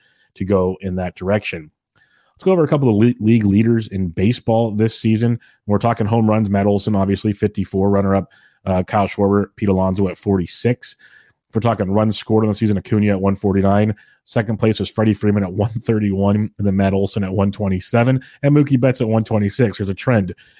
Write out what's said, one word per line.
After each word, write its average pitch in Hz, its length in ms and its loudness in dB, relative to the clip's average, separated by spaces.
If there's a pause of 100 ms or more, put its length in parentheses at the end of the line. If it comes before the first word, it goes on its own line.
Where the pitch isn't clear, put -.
(360)
to 98 100 -8
go 92 360 0
in 92 140 -6
that 90 180 -6
direction. 92 560 -4 (640)
Let's - 120 -20
go 190 60 4
over 175 120 4
a 143 40 2
couple 139 220 2
of 107 60 4
le-, 117 240 4
league 110 240 4
leaders 110 460 2
in 95 180 -4
baseball 113 640 0
this 107 260 0
season. 117 420 0 (280)
We're 101 100 0
talking 113 300 0
home 113 200 2
runs. 107 220 0
Matt 101 160 0
Olson, 101 300 0
obviously, 98 380 0
fifty-four, 98 580 -2
runner-up 98 400 0 (340)
uh, 92 180 0
Kyle 101 240 0
Schwarber, 101 480 0
Pete 101 140 -2
Alonso 95 380 0
at 90 100 -8
forty-six. - 800 -2 (540)
If - 60 -18
we're 110 60 0
talking 104 280 0
runs 107 280 2
scored 110 260 0
on 107 40 0
the 107 60 0
season, 104 240 0
Acuna 104 300 0
at 98 140 0
one 98 140 0
forty-nine. 98 600 2 (280)
Second 110 340 -4
place 110 220 0
was 95 120 -4
Freddie 110 220 2
Freeman 101 300 0
at 90 100 -6
one 104 180 0
thirty-one, 104 880 0
and 101 100 -2
then 95 80 0
Matt 98 180 2
Olson 98 300 -2
at 95 100 -6
one 98 180 0
twenty-seven, 117 680 0 (220)
and 143 120 4
Mookie 143 240 2
Betts 127 220 0
at 117 60 0
one 110 160 0
twenty-six. 104 540 0
There's 98 120 -4
a 95 60 -4
trend 101 400 0 (240)